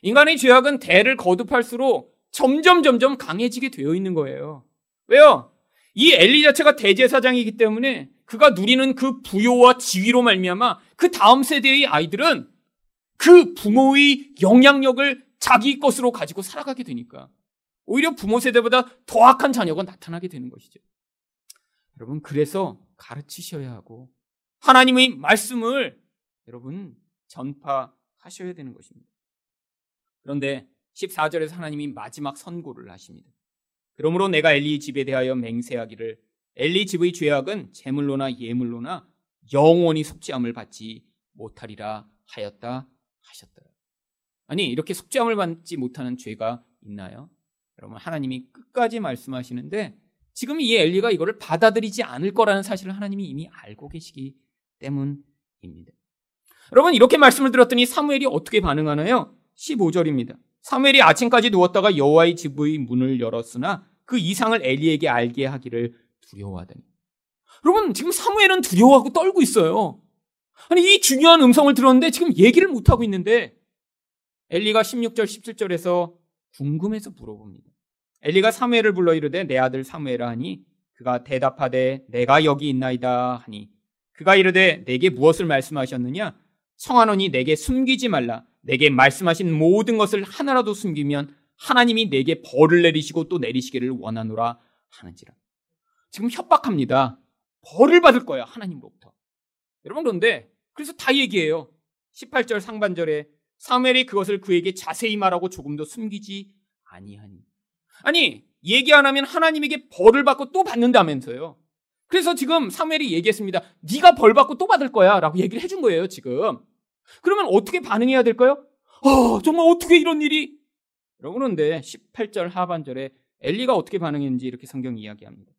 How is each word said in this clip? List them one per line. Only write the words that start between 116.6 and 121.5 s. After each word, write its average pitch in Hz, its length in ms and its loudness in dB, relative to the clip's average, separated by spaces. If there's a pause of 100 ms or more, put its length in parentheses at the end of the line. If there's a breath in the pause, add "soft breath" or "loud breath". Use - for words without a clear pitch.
그러면 392 300 0
어떻게 240 280 0
반응해야 247 440 0
될까요? 247 420 2 (380 soft breath)
"아, 247 400 4
정말 330 260 4
어떻게 339 280 4
이런 311 240 0
일이?" 302 360 -4 (640)
여러분, 175 180 -10
그런데 160 420 -2